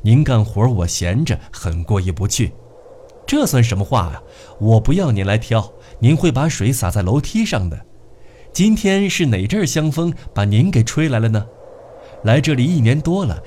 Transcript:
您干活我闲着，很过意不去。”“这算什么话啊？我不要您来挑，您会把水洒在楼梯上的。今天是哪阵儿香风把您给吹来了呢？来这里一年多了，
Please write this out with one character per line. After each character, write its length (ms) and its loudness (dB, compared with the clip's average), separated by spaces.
您 220 4
干 200 2
活 240 0
我 200 0
闲 360 -2
着， 160 -2
很 320 -6
过 180 0
意 100 -4
不 160 -4
去。 260 -2
”“这 180 0
算 180 2
什 140 0
么 80 -2
话 220 0
啊？ 140 -12
我 200 4
不 140 2
要 180 2
您 140 0
来 120 0
挑， 360 -2
您 180 4
会 140 2
把 180 0
水 240 -2
洒 180 -2
在 100 0
楼 200 0
梯 240 -2
上 240 -2
的。 160 -10
今 240 2
天 340 0
是 180 0
哪 200 0
阵 140 -2
儿 40 0
香 240 -2
风 240 -2
把 100 -2
您 260 2
给 140 2
吹 240 -2
来 120 0
了 100 0
呢？ 180 -2
来 180 4
这 120 0
里 120 2
一 160 2
年 180 4
多 260 -2
了， 220 -4